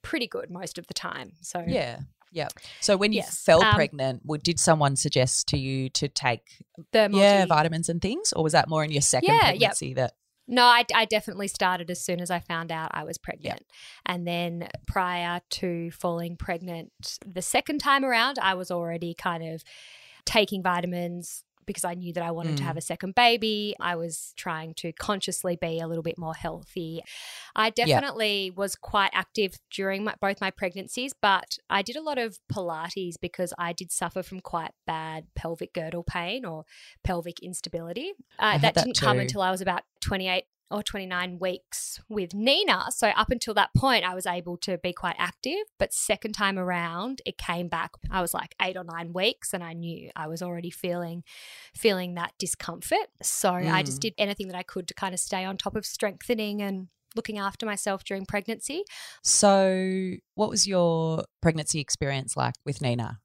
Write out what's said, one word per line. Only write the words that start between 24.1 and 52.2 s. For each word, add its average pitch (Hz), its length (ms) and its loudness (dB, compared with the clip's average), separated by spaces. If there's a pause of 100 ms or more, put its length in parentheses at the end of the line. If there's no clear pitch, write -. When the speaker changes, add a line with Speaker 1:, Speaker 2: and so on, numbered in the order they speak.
Speaker 1:
trying 160 380 -8
to 165 180 -8
consciously 190 640 -2
be 165 240 -4
a 165 80 -6
little 165 160 -4
bit 165 120 -4
more 160 200 -8
healthy. 165 680 -8 (540)
I 220 100 4 (100)
Speaker 2:
Yeah. 233 100 4
Speaker 1:
definitely 208 680 2
was 190 240 -4
quite - 400 0
active 190 420 -2 (140)
during 196 320 -4
my, 214 180 -2
both 196 200 0
my 190 100 -2
pregnancies, 196 680 -6
but 196 380 2 (100)
I 196 140 0
did 233 140 -8
a 311 80 -8
lot 294 160 -2
of 226 180 -6 (160)
Pilates 170 680 -6
because 180 380 -6
I 170 160 -4
did 175 180 -10
suffer 180 300 -4
from 185 200 -12
quite - 320 -6 (120)
bad 160 480 -6
pelvic - 400 -6
girdle 170 300 -6
pain 196 420 -6
or 160 200 -8 (380)
pelvic 170 360 -4
instability. 180 720 -8 (260)
Uh, - 60 2
Speaker 2:
I 214 80 6
had 156 100 6
Speaker 1:
that 220 140 6
Speaker 2:
that 233 100 6
Speaker 1:
didn't 247 140 0
come - 180 6
Speaker 2:
too. 127 40 2
Speaker 1:
until 127 200 -2
I 185 80 4
was 185 120 0
about 180 200 0 (200)
twenty-eight 185 440 0 (260)
or 208 100 -2
twenty-nine 185 580 -4
weeks - 600 -4 (100)
with 196 240 -4
Nina. 254 560 4
So - 200 2
up - 200 2
until 233 240 -2
that 214 240 4
point, 240 260 6
I 185 120 -2
was 185 100 -6
able 175 320 -4
to 180 220 -4
be 180 140 -4
quite 175 260 -4
active. 262 420 -2 (160)
But - 160 -2
second 214 400 -2
time 196 240 0
around, 180 640 -4
it - 140 -8
came 175 300 -4
back. 165 240 -4 (180)
I 190 120 -2
was, 170 120 -2
like, 165 260 -6
eight 185 160 0
or 180 80 -8
nine 170 300 -10
weeks 190 400 -2
and 180 100 -6
I 165 100 -10
knew 170 420 -10
I 156 120 -8
was 165 140 -8
already 175 300 -8
feeling, 175 520 -4 (520)
feeling 185 400 0
that 170 240 -6